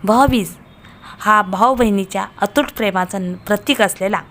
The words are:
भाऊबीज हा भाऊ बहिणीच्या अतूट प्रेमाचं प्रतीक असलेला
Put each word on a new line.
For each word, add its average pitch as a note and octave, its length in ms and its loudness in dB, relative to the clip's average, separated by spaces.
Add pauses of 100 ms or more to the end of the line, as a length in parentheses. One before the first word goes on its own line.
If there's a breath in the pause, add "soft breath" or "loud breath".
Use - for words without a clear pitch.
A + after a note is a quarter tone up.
भाऊबीज A#3+ 460 2 (680 loud breath)
हा G#3+ 220 4
भाऊ G3 340 0
बहिणीच्या G3+ 500 0 (160)
अतूट A#3 240 0 (120)
प्रेमाचं F#3 560 -4
प्रतीक G#3 480 -2
असलेला F#3+ 500 -2